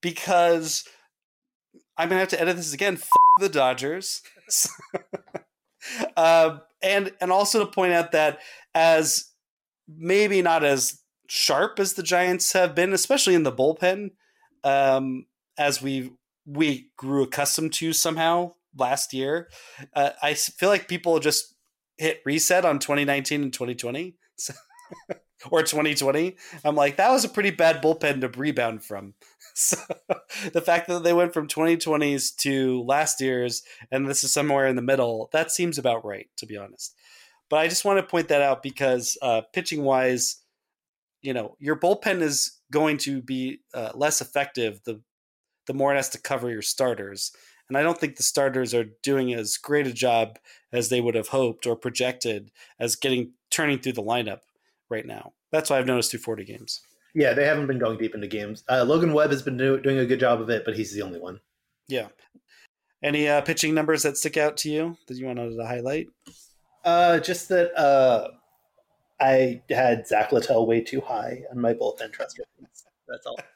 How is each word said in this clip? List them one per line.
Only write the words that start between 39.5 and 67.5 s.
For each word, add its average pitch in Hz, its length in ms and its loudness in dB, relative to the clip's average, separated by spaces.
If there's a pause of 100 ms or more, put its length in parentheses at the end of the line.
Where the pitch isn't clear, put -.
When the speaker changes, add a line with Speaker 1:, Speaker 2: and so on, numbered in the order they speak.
Speaker 1:
pitching-wise, 135 880 0 (800)
you 135 140 -6
know, 110 240 -8
your 147 160 -2
bullpen 185 480 0
is - 360 -2 (120)
going 151 280 2
to 139 220 -6
be, 131 400 -8 (140)
uh, 113 180 -8
less 147 280 -2
effective 123 640 -4
the, 110 160 -10 (640)
the 135 80 -6
more 139 180 2
it 139 40 2
has 135 120 -2
to - 100 -12
cover 123 300 -4
your 107 140 -8
starters. 101 680 -4 (380)
And 131 80 -2
I 143 60 2
don't 160 160 0
think 147 160 -4
the - 80 -6
starters 131 500 0
are 113 160 0 (140)
doing 131 320 0
as 107 220 -6
great 147 280 -2
a 127 80 -6
job 113 460 0 (320)
as 120 180 -2
they 123 100 2
would 117 140 0
have 110 140 -2
hoped 123 400 -2
or 117 80 0
projected 123 760 -6 (300)
as 117 160 -2
getting, 127 380 -4 (180)
turning 147 260 0
through 127 160 -4
the 113 80 -6
lineup 107 380 -4 (500)
right 110 160 -6
now. - 280 -16 (180)
That's 156 180 -2
what 143 80 2
I've 127 80 0
noticed 123 240 0
through 117 120 -8
forty 107 220 -8
games. 110 380 -14 (340)
Speaker 2:
Yeah, 143 180 4
they 143 120 2
haven't 147 220 0
been 131 100 -2
going 113 220 -2
deep 110 160 -4
into 104 100 -8
games. 104 420 -8
Uh, 127 160 2
Logan 160 300 2
Webb 151 160 4
has 139 140 -2
been 131 120 -4
do-, 135 240 2
doing 135 200 0
a 127 80 2
good 127 120 0
job 120 220 2
of 110 80 -8
it, 110 160 -2
but 107 100 -6
he's 101 200 -6
the 104 80 -6
only 87 160 -12
one. 90 220 -16 (460)
Speaker 1:
Yeah. 120 200 -6 (960)
Any, 147 240 0
uh, 147 140 4
pitching 156 340 -2
numbers 156 260 2
that 143 160 -2
stick 151 180 -4
out 151 220 0
to 151 140 -4
you 165 260 -4 (100)
that 127 100 -10
you 131 100 -8
wanted 120 280 -8
to 113 80 -8
highlight? 123 440 -6 (760)
Speaker 2:
Uh, 170 360 4
just 175 300 -6
that, 175 300 2